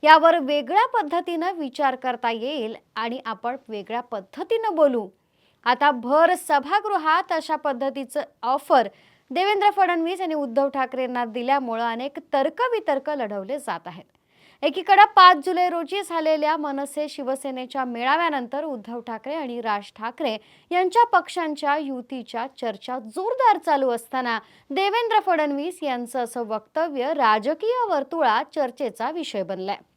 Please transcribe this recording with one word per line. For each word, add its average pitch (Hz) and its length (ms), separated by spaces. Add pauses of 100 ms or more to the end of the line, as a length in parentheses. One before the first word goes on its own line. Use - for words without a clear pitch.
यावर 320 360
वेगळ्या 294 460
पद्धतीनं 349 680
विचार 277 420
करता 247 360
येईल 233 440 (200)
आणि 233 300
आपण 233 320 (100)
वेगळ्या 220 340
पद्धतीनं 349 720
बोलू." 254 320 (560)
आता 254 280
भर 285 440
सभागृहात 349 960
अशा 320 240
पद्धतीचं 277 680 (220)
ऑफर 262 440 (420)
देवेंद्र 392 420
फडणवीस 349 500
यांनी 320 140
उद्धव 277 340
ठाकरेंना 254 560
दिल्यामुळं 240 580
अनेक 233 340 (160)
तर्कवितर्क 311 760
लढवले 220 500
जात 170 260
आहेत. 175 180 (600)
एकीकडे 392 420 (100)
पाच 370 220
जुलै 359 320
रोजी 349 400
झालेल्या 311 480
मनसे 285 520
शिवसेनेच्या 262 760
मेळाव्यानंतर 269 800
उद्धव 240 360
ठाकरे 233 340
आणि 247 280
राज 208 360
ठाकरे 233 400 (340)
यांच्या 370 340
पक्षांच्या 311 720
युतीच्या 254 680 (140)
चर्चा 247 380
जोरदार 415 580
चालू 277 320
असताना 233 500 (300)
देवेंद्र 427 560
फडणवीस 311 560
यांचं 247 420
असं 240 200
वक्तव्य 269 680
राजकीय 311 800
वर्तुळात 277 520 (100)
चर्चेचा 254 560
विषय 285 320
बनलाय. 190 340 (200)